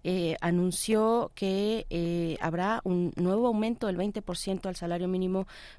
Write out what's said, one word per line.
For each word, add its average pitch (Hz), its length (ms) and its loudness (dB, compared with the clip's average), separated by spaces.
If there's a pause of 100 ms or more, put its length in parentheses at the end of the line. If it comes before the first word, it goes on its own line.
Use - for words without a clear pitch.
eh, 170 380 0
anunció 214 960 2
que, 202 560 0
eh, 170 500 0
habrá 180 440 0
un 180 320 2
nuevo 196 320 2
aumento 226 380 0
del 185 100 0
veinte 202 260 -2
por 180 160 -6
ciento 190 320 -4
al 180 60 -6
salario 175 320 -2
mínimo 185 380 0 (320)